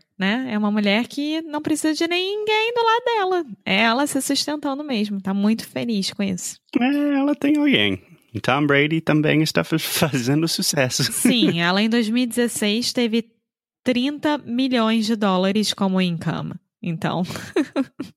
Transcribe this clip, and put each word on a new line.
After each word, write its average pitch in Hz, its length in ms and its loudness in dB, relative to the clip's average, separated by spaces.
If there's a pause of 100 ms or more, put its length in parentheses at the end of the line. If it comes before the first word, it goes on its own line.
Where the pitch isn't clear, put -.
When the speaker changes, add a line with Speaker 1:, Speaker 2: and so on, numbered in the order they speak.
(160)
Speaker 1:
né? 220 340 -2
É 214 60 -4
uma 208 140 0
mulher 208 380 0
que 302 340 -4
não 302 180 -6
precisa 311 340 0
de 330 120 0
ninguém 427 680 -2
do 466 100 0
lado 453 200 2
dela. 370 400 0 (200)
É 190 160 2
ela 233 260 2
se 277 160 -2
sustentando 285 600 -4
mesmo. 208 360 -2
Tá 190 140 -4
muito 208 320 0
feliz 233 460 -4
com - 100 -6
isso. 190 360 -6 (220)
Speaker 2:
É, 285 380 0
ela 285 160 0
tem 294 220 2
alguém. 127 440 2 (400)
Tom 143 260 2
Brady 147 340 4
também 151 420 4
está 165 220 2
fa-, 160 140 0
fazendo 143 680 0
sucesso. 147 600 0
<laughs> - 60 -4
Speaker 1:
Sim, 208 480 2
ela 180 220 2
em 226 60 2
dois 226 200 2
mil 240 140 0
e 254 40 0
dezesseis 233 680 -2
teve 226 400 0 (500)
trinta 285 560 0
milhões 233 680 0
de 226 100 0
dólares 196 580 2
como 190 260 0
income. 165 540 -2 (260)
Então. 170 440 -4
<laughs> - 920 -6